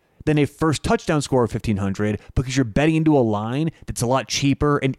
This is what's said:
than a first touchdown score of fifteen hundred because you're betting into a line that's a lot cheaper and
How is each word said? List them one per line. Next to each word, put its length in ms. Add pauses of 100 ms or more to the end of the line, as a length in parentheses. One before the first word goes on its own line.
(260)
than 120
a 80
first 380
touchdown 380
score 220
of 80
fifteen 260
hundred 420 (160)
because 200
you're 80
betting 320
into 220
a 40
line 500 (160)
that's 140
a 60
lot 200
cheaper 500
and 220